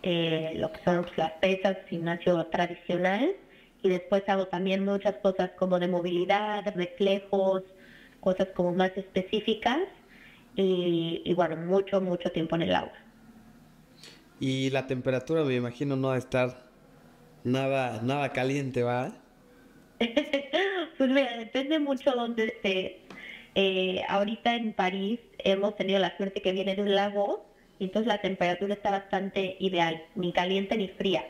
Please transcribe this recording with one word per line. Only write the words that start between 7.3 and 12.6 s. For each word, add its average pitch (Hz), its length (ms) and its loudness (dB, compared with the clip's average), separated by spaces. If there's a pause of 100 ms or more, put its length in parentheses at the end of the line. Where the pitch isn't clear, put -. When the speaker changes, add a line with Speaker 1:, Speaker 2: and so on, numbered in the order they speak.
Speaker 1:
cosas 185 300 2
como 175 240 0
más 185 240 2
específicas. 214 840 0 (800)
Y, 175 680 0
y 175 100 0
bueno, 165 200 2
mucho, 190 460 0
mucho 180 320 -2
tiempo 165 240 -2
en 170 60 0